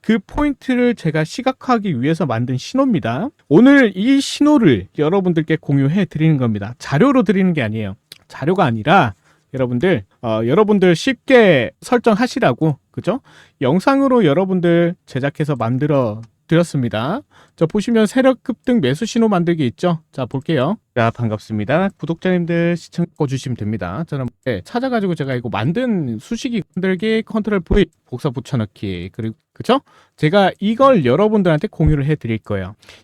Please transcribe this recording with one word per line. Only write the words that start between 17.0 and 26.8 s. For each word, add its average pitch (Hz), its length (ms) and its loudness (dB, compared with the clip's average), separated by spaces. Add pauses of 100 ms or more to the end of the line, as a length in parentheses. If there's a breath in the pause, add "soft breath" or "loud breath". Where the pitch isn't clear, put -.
자, 165 100 0
보시면 214 400 0
세력 254 360 0
급등 240 380 -2
매수 143 260 -2
신호 226 220 0
만들기 170 380 0
있죠? 165 340 -2 (100)
자, 131 160 -8
볼게요. 139 500 -2 (200)
자, 113 140 2
반갑습니다. 110 880 -4
구독자님들 170 800 -2
시청 - 300 -6 (100)
꺼주시면 131 400 -4
됩니다. 104 500 -6
저는, 135 200 -6 (180)
네, 110 200 -4
찾아가지고 240 500 -4
제가 135 200 -6
이거 123 160 -6
만든 156 680 -2
수식이 233 440 -6 (120)
만들기, 190 480 -2